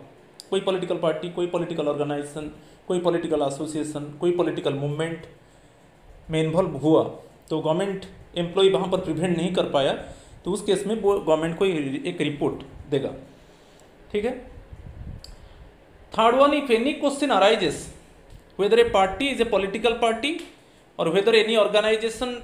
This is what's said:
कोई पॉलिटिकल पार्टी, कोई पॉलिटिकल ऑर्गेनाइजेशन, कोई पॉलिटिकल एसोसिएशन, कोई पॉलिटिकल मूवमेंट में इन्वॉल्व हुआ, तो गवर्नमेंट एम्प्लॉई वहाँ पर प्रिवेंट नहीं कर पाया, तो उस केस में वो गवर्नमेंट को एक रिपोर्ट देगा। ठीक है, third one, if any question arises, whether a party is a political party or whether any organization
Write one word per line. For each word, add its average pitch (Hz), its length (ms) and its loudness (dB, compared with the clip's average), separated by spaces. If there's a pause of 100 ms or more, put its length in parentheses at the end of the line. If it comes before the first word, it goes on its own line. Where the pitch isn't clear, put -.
(500)
कोई 190 120 0
पॉलिटिकल 185 360 -2
पार्टी, 165 320 -2
कोई 175 180 -4
पॉलिटिकल 170 400 -4
ऑर्गेनाइजेशन, 147 680 -4 (320)
कोई 185 120 0
पॉलिटिकल 170 420 0
एसोसिएशन, 147 800 -6
कोई 175 100 2
पॉलिटिकल 156 420 -2
मूवमेंट 147 520 -6 (1040)
में 160 140 0
इन्वॉल्व 160 340 0
हुआ, 147 260 6 (460)
तो 160 100 -2
गवर्नमेंट 185 460 -2 (320)
एम्प्लॉई 180 320 4
वहाँ 185 180 0
पर 180 120 0
प्रिवेंट 165 380 -2
नहीं 180 160 0
कर 180 160 0
पाया, 147 240 2 (520)
तो 180 60 -4
उस 208 140 -4
केस 190 220 0
में 220 140 -2
वो 196 180 4
गवर्नमेंट 160 380 0
को 196 80 2
एक 156 560 -2
रिपोर्ट 147 420 -2 (280)
देगा। - 220 -2 (1000)
ठीक 208 140 -2
है, 254 80 -2 (1800)
third 233 240 6
one, 285 160 8
if 285 180 0
any 240 300 4
question 277 300 0
arises, 196 460 4 (800)
whether 208 220 4
a 233 100 6
party 190 380 2
is 247 140 0
a 226 40 0
political 220 520 0
party 226 340 0 (680)
or 170 100 0
whether 196 260 2
any 214 220 4
organization 220 760 0 (100)